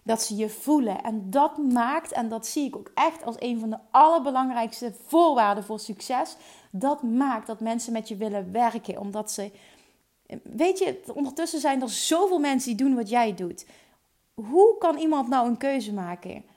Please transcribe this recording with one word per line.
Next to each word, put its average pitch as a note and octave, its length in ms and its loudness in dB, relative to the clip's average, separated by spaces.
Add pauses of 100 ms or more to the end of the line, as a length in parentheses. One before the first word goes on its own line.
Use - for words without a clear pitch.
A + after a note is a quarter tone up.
dat A3+ 200 0
ze G#3 120 -6
je G#3+ 140 -2
voelen. A#3+ 540 0
En G#3+ 260 -6
dat D4 280 2
maakt, C4+ 540 0
en A3+ 180 -4
dat A3+ 180 -8
zie D4 180 -2
ik B3 100 -6
ook G#3 180 -14
echt D#4+ 300 0
als A#3 160 -6
een A#3+ 200 -4
van A3 100 -4
de A3 80 -4 (140)
allerbelangrijkste B3+ 1000 4 (120)
voorwaarden A#3 580 4
voor G#3+ 160 -8
succes, B3+ 560 -6 (360)
dat C#4 320 -2
maakt A#3+ 440 0
dat A3 120 -8
mensen A3+ 340 -4
met A3 140 -6
je A3+ 80 -8
willen G3+ 360 -6
werken, A3+ 480 -2
omdat G#3 320 -8
ze, G3+ 200 -8 (920)
weet F#4 360 0
je, F4+ 220 -2 (120)
ondertussen D4+ 460 -4
zijn C#4 220 0
er - 80 -4
zoveel F4 500 2
mensen C4 380 0
die C4 80 2
doen C4+ 100 4
wat A3+ 140 -2
jij A3+ 260 2
doet. F3+ 300 -8 (680)
Hoe F4+ 440 6
kan E4 200 2
iemand D#4 300 0
nou B3 200 2
een A#3 100 0
keuze B3+ 360 -2
maken F3+ 500 -10 (140)